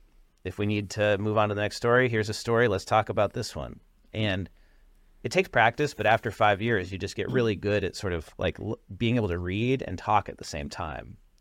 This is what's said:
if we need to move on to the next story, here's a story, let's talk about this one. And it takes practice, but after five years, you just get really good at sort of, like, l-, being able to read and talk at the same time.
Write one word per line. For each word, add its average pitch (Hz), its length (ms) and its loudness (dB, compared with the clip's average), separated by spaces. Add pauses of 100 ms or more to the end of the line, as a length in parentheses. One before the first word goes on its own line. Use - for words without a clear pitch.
(440)
if 92 140 -6
we 104 80 0
need 104 240 -2
to 104 280 2
move 107 180 0
on 107 140 4
to 104 40 -2
the 101 60 -2
next 104 160 -2
story, 123 320 4
here's 107 200 0
a 107 60 -6
story, 117 320 2
let's 98 180 0
talk 107 240 2
about 104 260 0
this - 200 -8
one. 62 260 -10 (320)
And 98 360 -2 (720)
it - 100 -4
takes 180 160 2
practice, 120 460 2
but 104 100 -4
after 110 260 4
five 104 300 4
years, 101 320 0
you 95 60 -8
just - 180 -6
get 98 140 -2
really 117 260 2
good 104 260 0
at 92 140 -4
sort 95 160 -4
of, 82 240 -4
like, 90 240 -2
l-, 98 180 -6 (160)
being 117 220 2
able 107 120 2
to 87 100 -2
read 107 480 -2
and 90 100 -8
talk 104 320 0
at - 80 -12
the - 80 -14
same 71 240 -8
time. 76 480 -10 (240)